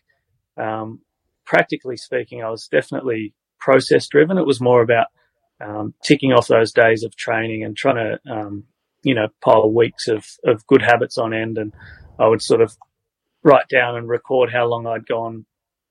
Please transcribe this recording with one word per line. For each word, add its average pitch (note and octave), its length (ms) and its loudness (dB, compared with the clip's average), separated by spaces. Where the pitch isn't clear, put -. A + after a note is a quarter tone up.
um, A2 440 -8
practically D3+ 520 -2
speaking, A#2+ 460 -8
I A2 60 -6
was A2+ 180 -10
definitely C3 640 -4
process C3+ 480 2
driven. D#3 300 2
It F3 80 0
was B2+ 160 -2
more B2 220 4
about, A2+ 240 0
um, G#2 440 -10
ticking C3+ 300 2
off A#2+ 140 4
those A2+ 240 2
days A2+ 320 2
of A2 120 -10
training A2+ 480 -6
and G#2+ 120 -10
trying C3+ 200 0
to, A2 360 -6
um, G#2 340 -10
you C3+ 120 0
know, G#2+ 120 0
pile A2 300 2
weeks A#2 360 -2
of, A2 180 -4
of A#2+ 240 -2
good C3+ 140 6
habits A#2+ 360 0
on A2+ 160 -4
end. A2+ 240 -6
And G#2+ 160 -8
I A#2 80 4
would A2+ 140 2
sort A#2 200 2
of A2+ 140 0
write C#3 280 6
down B2 260 0
and A#2 120 -10
record A#2+ 440 0
how A#2+ 160 0
long A#2 180 -4
I'd A2+ 220 -8
gone A2+ 380 -6